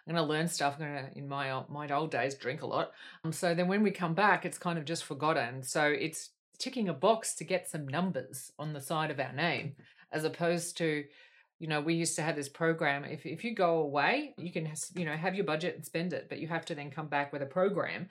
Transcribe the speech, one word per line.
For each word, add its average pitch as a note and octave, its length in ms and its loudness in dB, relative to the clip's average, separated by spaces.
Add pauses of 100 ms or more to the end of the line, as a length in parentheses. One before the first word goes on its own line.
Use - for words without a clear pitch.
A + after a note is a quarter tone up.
I'm D#3+ 80 -2
gonna E3 120 4
learn D3+ 220 2
stuff, C#3+ 300 2
I'm D#3+ 80 -4
gonna, C#3 280 -6
in C#3 140 -8
my, C3+ 400 -2
my D3 220 -6
old D3 200 2
days, C3+ 240 0
drink - 260 -4
a B2+ 60 -6
lot." - 260 0 (320)
Um, D#3+ 80 0
so E3+ 220 2
then F3+ 140 4
when G3+ 140 4
we G#3 80 6
come F#3 220 0
back, F3+ 320 6
it's F3 140 -6
kind E3+ 200 0
of D3+ 60 -4
just D#3+ 200 -4
forgotten. C#3 580 0
So D3+ 220 2
it's D3 460 0 (280)
ticking B3 320 -2
a D#3 40 -2
box G#3+ 420 4
to - 80 -8
get F3+ 240 -2
some D3+ 200 -6
numbers C#3+ 720 -2
on D3+ 160 -6
the C#3+ 80 -8
side D#3 280 0
of C#3 100 -2
our C3 120 -4
name, C#3+ 440 0 (340)
as D3+ 140 0
opposed E3+ 540 0
to, D3+ 260 0 (560)
you E3 80 -8
know, D3+ 120 2
we D#3+ 140 2
used E3 220 2
to E3 60 0
have D#3 140 0
this C#3 120 -4
program. D#3+ 560 2
If, C#3+ 220 -8
if D#3+ 180 -6
you A#3 100 -2
go E3+ 260 6
away, D#3 580 2
you E3+ 120 -8
can, D#3+ 220 -4 (220)
you F3+ 100 -2
know, D3+ 120 -2
have F3+ 180 0
your G3 100 0
budget E3 320 0
and - 80 -12
spend E3+ 280 -4
it, - 160 -6
but C#3 100 -8
you D3+ 100 -6
have E3 180 -2
to E3+ 80 -6
then C#3+ 160 -8
come D#3 180 -8
back C#3+ 240 0
with C#3+ 100 -4
a C#3 40 -2
program F3+ 640 0